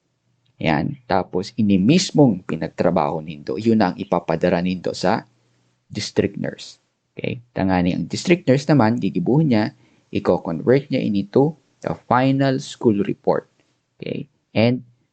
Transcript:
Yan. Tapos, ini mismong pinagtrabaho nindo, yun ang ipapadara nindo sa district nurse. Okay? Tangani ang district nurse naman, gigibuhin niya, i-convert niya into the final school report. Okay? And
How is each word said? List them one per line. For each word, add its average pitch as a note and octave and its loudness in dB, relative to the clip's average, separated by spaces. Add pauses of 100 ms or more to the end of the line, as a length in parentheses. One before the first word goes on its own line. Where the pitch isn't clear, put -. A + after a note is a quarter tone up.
(640)
Yan. D#2 0 (160)
Tapos, F2+ -2
ini G2+ 2
mismong B2 2
pinagtrabaho E2 -2
nindo, D2+ -8
yun A2 4
ang F2+ 0
ipapadara F2 0
nindo F2+ -4
sa G#2 -2 (640)
district - -4
nurse. - -10 (400)
Okay? - -8
Tangani F2+ 0
ang E2 -6
district - -2
nurse C#3+ 2
naman, A#2+ 2
gigibuhin G#2+ 0
niya, A2 2 (500)
i-convert G2+ 0
niya B2+ -4
into A#2 0 (240)
the - -6
final C3+ 2
school - 0
report. - -2 (480)
Okay? - -10 (240)
And A#2+ 0 (260)